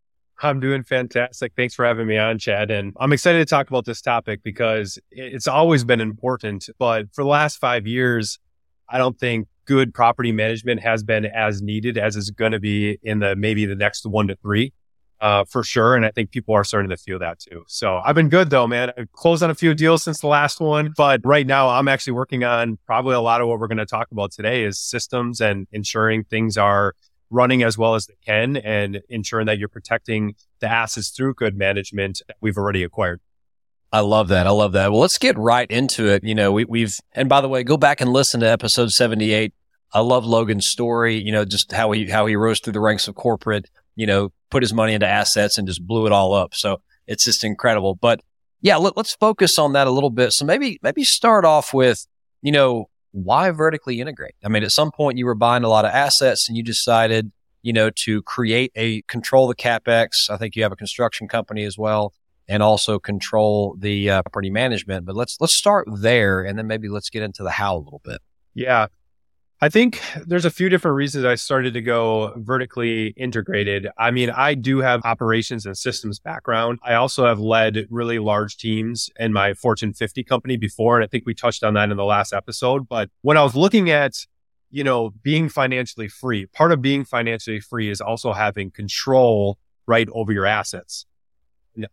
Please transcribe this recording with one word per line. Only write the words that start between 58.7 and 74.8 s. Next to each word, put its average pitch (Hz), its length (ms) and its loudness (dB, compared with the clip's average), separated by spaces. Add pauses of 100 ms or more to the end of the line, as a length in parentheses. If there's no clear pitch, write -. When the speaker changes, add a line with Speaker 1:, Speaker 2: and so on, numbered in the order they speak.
Speaker 2:
a, 110 280 -4
control 127 440 2
the 120 80 -4
CapEx. 117 720 0
I 104 60 -6
think 104 220 -8
you 110 60 0
have 98 100 0
a - 20 -12
construction 110 540 -6
company 107 340 -4
as 101 140 -8
well, 107 360 -2 (340)
and 104 140 0
also 107 380 2
control 104 800 0
the, 101 300 -2
uh, 95 140 2
property 98 260 -6
management. 101 560 -4
But 95 100 -10
let's, 120 240 -6
let's 160 160 2
start 202 360 0
there, 104 500 2
and 101 180 -6
then 110 80 -8
maybe 110 220 -6
let's 104 200 -8
get 110 140 -6
into 101 180 -10
the 90 100 -4
how 98 260 -2
a - 20 -6
little 71 240 -16
bit. 58 160 -14 (340)
Speaker 1:
Yeah. 120 340 0 (760)
I 151 80 4
think 226 320 2 (260)
there's 175 180 0
a 160 60 2
few 185 180 -2
different 170 260 2
reasons 139 280 -2
I 123 120 2
started 127 380 -2
to 120 80 -6
go 113 540 0
vertically 113 800 -4
integrated. 101 680 -4 (100)
I 113 140 0
mean, 123 180 0
I 135 240 0
do 135 260 0
have 127 260 0